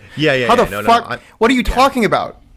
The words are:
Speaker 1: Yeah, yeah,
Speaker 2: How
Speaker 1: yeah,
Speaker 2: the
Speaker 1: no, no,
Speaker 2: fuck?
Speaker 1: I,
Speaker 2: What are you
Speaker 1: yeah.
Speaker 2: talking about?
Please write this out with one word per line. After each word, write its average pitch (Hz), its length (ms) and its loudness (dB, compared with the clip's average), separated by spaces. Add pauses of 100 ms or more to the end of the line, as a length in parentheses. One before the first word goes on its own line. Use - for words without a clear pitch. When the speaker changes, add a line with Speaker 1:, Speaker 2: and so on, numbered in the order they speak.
(160)
Speaker 1:
Yeah, 147 180 0
yeah, 127 120 -2
Speaker 2:
How - 100 4
Speaker 1:
yeah, 240 80 2
Speaker 2:
the - 60 -4
Speaker 1:
no, 104 100 -6
no, 107 60 -4
Speaker 2:
fuck? 117 240 2
Speaker 1:
I, 120 80 -8 (200)
Speaker 2:
What 226 120 2
are 269 40 2
you 240 120 0
Speaker 1:
yeah. - 80 -2
Speaker 2:
talking 254 300 2
about? 147 360 -2 (160)